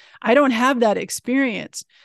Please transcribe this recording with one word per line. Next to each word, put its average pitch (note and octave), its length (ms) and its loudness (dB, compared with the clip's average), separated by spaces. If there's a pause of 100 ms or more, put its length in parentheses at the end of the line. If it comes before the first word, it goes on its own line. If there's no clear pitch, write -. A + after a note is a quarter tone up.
(220)
I G#3+ 100 2
don't C4+ 200 4
have B3 280 0
that G#3 160 2
experience, A#3+ 880 -4 (200)